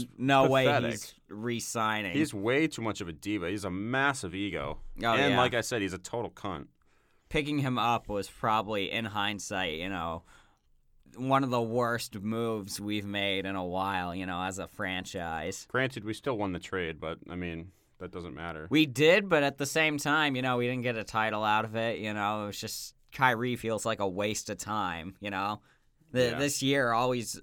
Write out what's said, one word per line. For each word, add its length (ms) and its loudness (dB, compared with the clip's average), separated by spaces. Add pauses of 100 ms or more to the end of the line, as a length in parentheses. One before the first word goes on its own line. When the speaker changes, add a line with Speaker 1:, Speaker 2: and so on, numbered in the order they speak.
Speaker 1:
just 60 -4 (120)
Speaker 2:
no 300 8
way 160 6
Speaker 1:
pathetic. 280 4
Speaker 2:
he's 220 -10 (140)
re-signing. 840 -2
Speaker 1:
He's 220 2
way 320 4
too 160 -6
much 180 -2
of 60 -4
a 60 -6
diva. 380 -2
He's 140 -4
a 60 -2
massive 640 0
ego. 440 -4 (260)
Speaker 2:
Oh, 80 4
Speaker 1:
And 200 4
Speaker 2:
yeah. 60 6
Speaker 1:
like 160 4
I 60 2
said, 200 -2
he's 120 0
a 60 -6
total 320 -6
cunt. 360 -8 (640)
Speaker 2:
Picking 320 0
him 180 0
up 300 2
was 200 -2
probably, 600 0
in 140 -2
hindsight, 760 -2
you 120 -4
know, 340 -4 (920)
one 280 4
of 60 -2
the 120 4
worst 580 0
moves 600 -2
we've 260 -2
made 400 0
in 80 -2
a 100 -2
while, 480 -2
you 140 -6
know, 160 -4
as 160 -4
a 80 -6
franchise. 1040 -6
Speaker 1:
Granted, 340 -2
we 100 -4
still 220 -4
won 160 -2
the 60 -4
trade, 400 -4
but, 200 -6 (120)
I 60 -8
mean, 360 -6 (260)
that 140 -10
doesn't 240 -10
matter. 340 -8
Speaker 2:
We 160 6
did, 420 6
but 140 4
at 160 0
the 80 -2
same 320 2
time, 380 2
you 60 -2
know, 160 0
we 100 2
didn't 160 -2
get 120 0
a 60 -4
title 400 0
out 220 4
of 100 -6
it, 240 0
you 160 -4
know. 300 -2
It 20 -4
was 140 -8
just, 340 -8 (180)
Kyrie 440 2
feels 280 -2
like 140 0
a 100 2
waste 420 -2
of 80 -4
time, 600 -4
you 100 -6
know. 300 -2 (520)
The, 180 4
Speaker 1:
Yeah. 80 -2
Speaker 2:
this 240 0
year, 300 4
all 180 4
he's, 320 -4